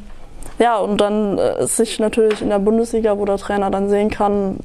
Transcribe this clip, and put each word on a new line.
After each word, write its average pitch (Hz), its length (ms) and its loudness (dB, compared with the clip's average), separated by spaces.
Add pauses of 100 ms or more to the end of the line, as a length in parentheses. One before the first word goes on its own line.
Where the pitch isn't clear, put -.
(580)
ja, 226 200 4
und 190 240 0
dann, 208 340 0
äh, 113 300 0
sich - 340 0
natürlich 214 400 2
in - 80 -2
der 202 100 2
Bundesliga, 220 600 2
wo 202 80 -2
der 202 100 0
Trainer 196 340 -2
dann 196 200 0
sehen 202 200 2
kann, 202 540 0